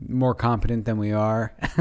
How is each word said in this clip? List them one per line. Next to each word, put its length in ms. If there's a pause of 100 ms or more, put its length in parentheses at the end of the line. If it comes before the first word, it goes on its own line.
more 280
competent 500
than 140
we 120
are. 480
<laughs> 40 (180)